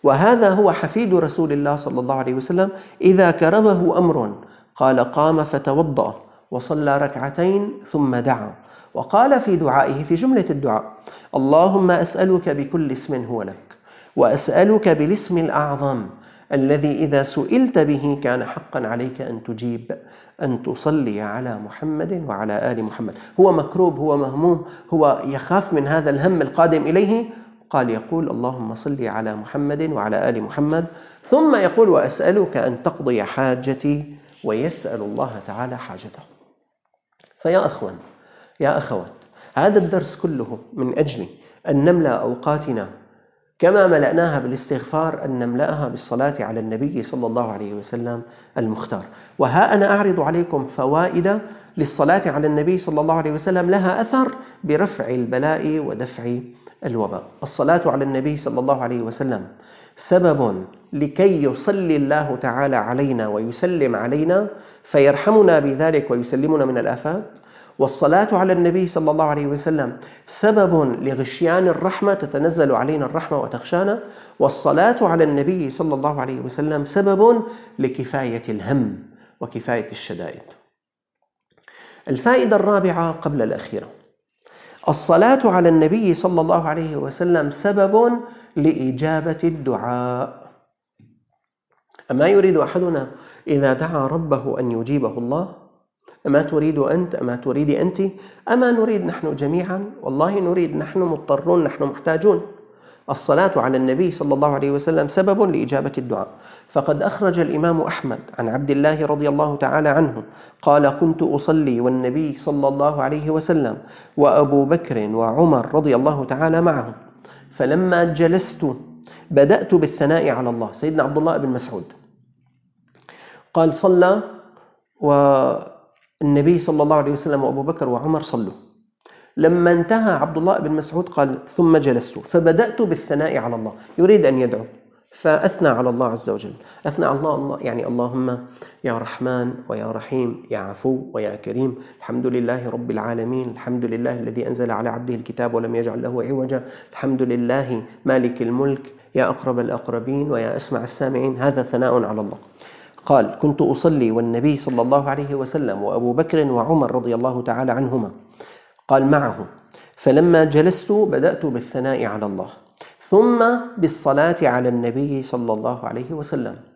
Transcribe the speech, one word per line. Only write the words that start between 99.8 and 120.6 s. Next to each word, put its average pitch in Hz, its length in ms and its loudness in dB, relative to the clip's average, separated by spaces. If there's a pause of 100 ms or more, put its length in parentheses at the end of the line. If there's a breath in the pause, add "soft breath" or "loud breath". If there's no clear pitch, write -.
والله 156 380 0
نريد، 175 360 0
نحن 156 240 -4
مضطرون، 160 640 0
نحن 147 200 -2
محتاجون. 160 580 0 (680 soft breath)
الصلاة 156 460 2
على 131 220 2
النبي 135 340 0
صلى 143 220 -2
الله 143 200 2
عليه 139 180 -2
وسلم 147 360 0
سبب 196 340 0
لإجابة 143 560 0
الدعاء. 113 300 -6 (420 loud breath)
فقد - 340 0
أخرج 185 360 -2
الإمام 165 420 0
أحمد - 380 -6 (200)
عن 117 100 -4
عبد 139 220 -2
الله 151 340 2
رضي 147 240 0
الله 147 260 0
تعالى 147 340 0
عنه 139 340 2 (380 loud breath)
قال: 143 380 4
"كنت 165 220 2
أصلي 143 600 0
والنبي 127 580 -2
صلى 143 280 -2
الله 143 340 0
عليه 151 280 -2
وسلم 156 480 0 (400 loud breath)
وأبو 139 480 6
بكر 139 440 0
وعمر 117 640 2
رضي 147 200 4
الله 139 300 0
تعالى 160 360 0
معه، 131 340 0 (560 loud breath)
فلما 175 520 2
جلست 165 720 0 (560 loud breath)
بدأت 147 440 4
بالثناء 156 540 2
على 123 200 -2
الله". 117 240 -4